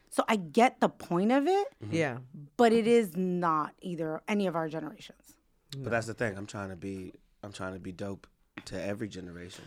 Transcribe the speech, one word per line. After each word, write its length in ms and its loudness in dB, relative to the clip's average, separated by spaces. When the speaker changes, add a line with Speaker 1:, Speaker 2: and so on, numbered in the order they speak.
Speaker 1:
So 180 2
I 80 4
get 440 4
the 80 6
point 440 0
of 160 4
it, 180 2
Speaker 2:
Mm-hmm. 100 -6
Speaker 3:
Yeah. 240 0
Speaker 1:
but 160 8
it 140 4
is 300 4
not 560 0
either 460 -4
any 180 2
of 80 0
our 140 0
generations. 680 -12
Speaker 2:
But 140 -6
that's 160 0
the 80 -6
thing. 240 -2
I'm 80 -8
trying 240 -8
to 60 -10
be, 380 -10
I'm 100 -12
trying 220 -8
to 60 -10
be 100 -10
dope 380 -8
to 140 -8
every 280 -4
generation. 580 -14